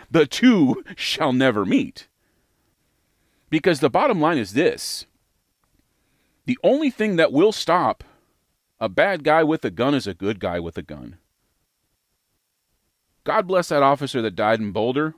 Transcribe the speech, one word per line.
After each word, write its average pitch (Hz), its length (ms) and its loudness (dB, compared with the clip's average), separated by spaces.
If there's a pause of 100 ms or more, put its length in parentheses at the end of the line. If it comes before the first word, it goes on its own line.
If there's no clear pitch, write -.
The 151 160 4
two 180 640 2
<laughs> - 60 -18
shall - 380 -2
never 123 320 2
meet. - 420 -4 (1400)
Because 156 300 0
the 147 100 2
bottom 185 300 0
line 156 180 2
is 98 160 -4
this. 127 520 -2 (1400)
The 123 180 -4
only 277 260 2
thing 214 280 -2
that 165 140 4
will 175 200 4
stop 165 520 -2 (760)
a 113 100 -4
bad 160 340 0
guy 156 200 4
with 156 220 0
a 113 40 -4
gun 120 240 -2
is 123 140 -4
a 98 60 -6
good 98 260 -4
guy 87 200 -4
with 85 180 -10
a 92 40 -8
gun. 73 360 -18 (2000)
God 180 240 -2
bless 180 220 0
that 147 120 2
officer 139 400 2
that 107 140 -4
died 110 240 2
in 104 120 -6
Boulder. 127 460 -2